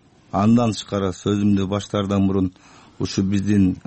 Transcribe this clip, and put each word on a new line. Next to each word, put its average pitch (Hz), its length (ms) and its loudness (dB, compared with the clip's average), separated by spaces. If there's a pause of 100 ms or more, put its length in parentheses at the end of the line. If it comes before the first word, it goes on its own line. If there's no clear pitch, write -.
(320)
Андан 113 380 4
тышкары, 98 420 -4
сөзүмдү 101 540 0
баштаардан 101 560 -2
мурун 95 300 0 (460)
ушу 98 240 -4
биздин 98 540 0 (100)